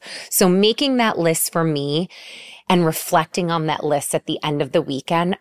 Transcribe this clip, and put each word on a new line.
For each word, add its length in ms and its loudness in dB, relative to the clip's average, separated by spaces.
So 160 4
making 500 2
that 220 0
list 320 0
for 140 0
me 420 -2
and 160 4
reflecting 680 0
on 160 0
that 160 -4
list 320 0
at 100 -4
the 160 -4
end 200 -2
of 100 -4
the 100 2
weekend, 600 -2